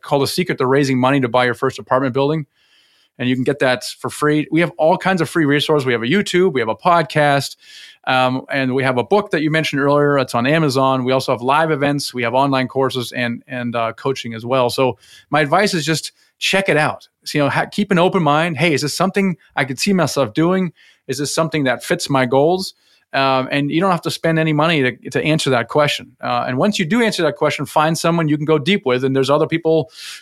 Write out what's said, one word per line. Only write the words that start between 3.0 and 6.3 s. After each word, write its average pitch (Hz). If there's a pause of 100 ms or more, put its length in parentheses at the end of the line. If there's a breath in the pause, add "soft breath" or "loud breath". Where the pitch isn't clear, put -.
And 123
you 127
can 127
get 139
that 127
for -
free. 151
We 160
have 170
all 165
kinds 190
of 156
free 170
resources. 147
We 131
have 113
a 117
YouTube, 180